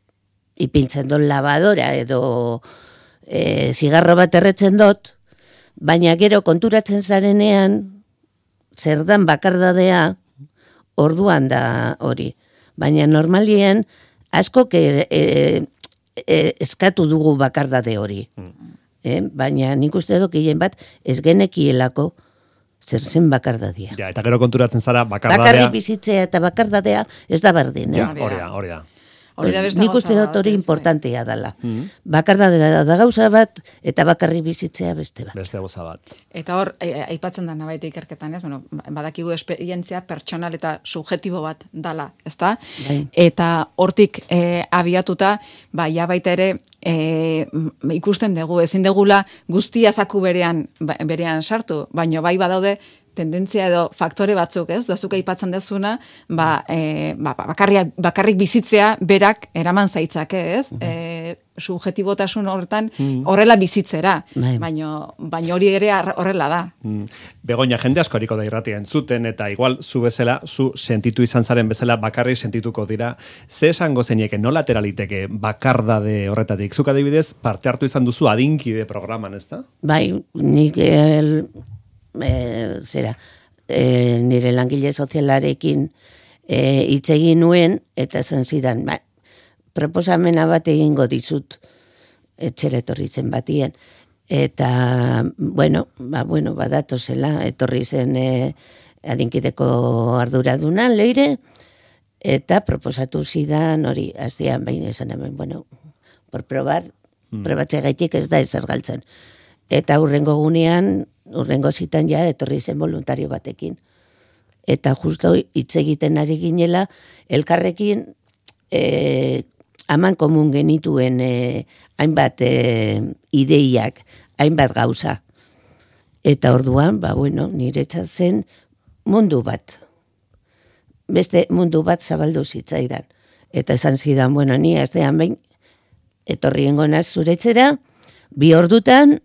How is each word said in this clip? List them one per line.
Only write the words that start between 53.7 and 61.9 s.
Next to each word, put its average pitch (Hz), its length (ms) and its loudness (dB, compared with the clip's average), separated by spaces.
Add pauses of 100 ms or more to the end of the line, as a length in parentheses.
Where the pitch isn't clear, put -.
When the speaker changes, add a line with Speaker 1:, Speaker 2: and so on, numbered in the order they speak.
Speaker 3:
edo 170 240 2
faktore 196 400 -2
batzuk, 170 340 -2
ez? 196 140 -4 (160)
Zuk 196 160 -6
aipatzen 185 360 -4
dezuna, 190 440 -6 (340)
ba, 160 400 0
e, 156 480 -4
ba, 143 160 -6
ba, - 140 -10
bakarria-, 196 400 4 (100)
bakarrik 196 400 0
bizitzea 208 640 2
berak 196 540 4
eraman 180 340 0
zaitzake, 170 720 -4
ez? 269 140 -4
Speaker 1:
Mhm. 117 100 -10
Speaker 3:
E, 165 540 -8 (200)
subjektibotasun 190 920 -4